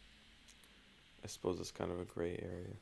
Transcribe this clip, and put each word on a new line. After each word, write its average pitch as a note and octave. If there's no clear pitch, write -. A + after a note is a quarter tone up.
I -
suppose -
it's F2
kind F#2
of F2
a F2+
gray F2
area. F2+